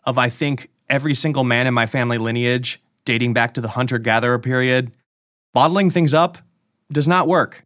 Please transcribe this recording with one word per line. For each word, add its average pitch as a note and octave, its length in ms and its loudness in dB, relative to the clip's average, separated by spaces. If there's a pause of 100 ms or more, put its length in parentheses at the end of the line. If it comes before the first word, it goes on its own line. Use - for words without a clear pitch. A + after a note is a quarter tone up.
of, B2 140 -2
I B2 100 2
think, C#3+ 400 -6 (220)
every C#3 240 -2
single C#3 300 -2
man A#2+ 220 0
in B2 60 0
my A#2 140 0
family A#2+ 320 -2
lineage, A#2+ 640 -2 (240)
dating A#2+ 260 0
back A#2+ 220 0
to - 80 -6
the A2+ 60 -6
hunter-gatherer A#2+ 680 0
period, B2+ 540 0 (640)
bottling E3+ 360 4
things E3 220 2
up E3+ 260 2 (520)
does D3 180 -2
not F3 180 2
work. E3 400 0